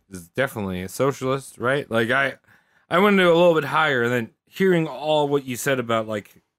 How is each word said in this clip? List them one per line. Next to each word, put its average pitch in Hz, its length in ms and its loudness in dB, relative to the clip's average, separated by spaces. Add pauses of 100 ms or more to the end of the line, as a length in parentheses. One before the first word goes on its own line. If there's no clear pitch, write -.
(100)
is 90 180 -14
definitely 101 540 -4
a 95 60 -10
socialist, 135 680 -4
right? 139 320 -2
Like, 113 200 0
I, 135 240 0 (560)
I 165 80 2
went 202 200 4
into 180 120 4
a 165 40 6
little 170 200 6
bit 151 100 0
higher, 143 380 0
and 120 100 0
then 117 180 -2 (160)
hearing 180 420 0
all 147 400 0
what 143 160 0
you 127 120 -8
said 135 220 -2
about, 113 300 -2
like, 107 340 -10 (160)